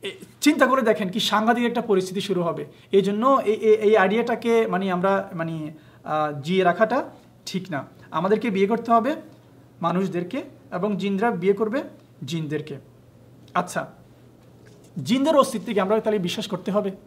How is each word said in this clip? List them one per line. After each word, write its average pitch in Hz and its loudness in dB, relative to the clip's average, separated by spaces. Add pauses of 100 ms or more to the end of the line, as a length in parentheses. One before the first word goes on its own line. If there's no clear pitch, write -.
এ, 202 -8 (300)
চিন্তা 294 4
করে 262 2
দেখেন 214 0
কি 208 -4
সাংঘাতিক 220 0
একটা 240 -2
পরিস্থিতি 185 0
শুরু 180 -2
হবে। 147 -4 (260)
এই 196 6
জন্য 214 2
এই, 208 2
এই, 214 4
এই 214 6
আইডিয়াটাকে, 226 2
মানে, 185 -2
আমরা, 190 0
মানে, 165 -8 (300)
আহ, 151 -4
জিয়ে 185 2
রাখাটা 180 2 (360)
ঠিক 185 -8
না। 139 -6 (260)
আমাদেরকে 196 0
বিয়ে 190 2
করতে 226 -2
হবে 233 2 (680)
মানুষদেরকে 175 -2 (280)
এবং 190 -2
জিনরা 196 0
বিয়ে 185 0
করবে 214 -2 (420)
জিনদেরকে। 147 -6 (760)
আচ্ছা, 175 -4 (1160)
জিনদের 269 2
অস্তিত্বে 240 2
কি 196 0
আমরা 208 2
তাহলে 214 -2
বিশ্বাস 180 -6
করতে 185 -6
হবে? 196 0 (160)